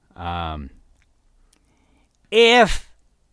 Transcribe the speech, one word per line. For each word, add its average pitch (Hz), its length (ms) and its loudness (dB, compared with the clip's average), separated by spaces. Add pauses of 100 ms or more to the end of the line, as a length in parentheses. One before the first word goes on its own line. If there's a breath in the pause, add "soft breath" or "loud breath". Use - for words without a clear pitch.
(160)
Um, 82 540 -12 (1600)
if, 233 580 2 (440)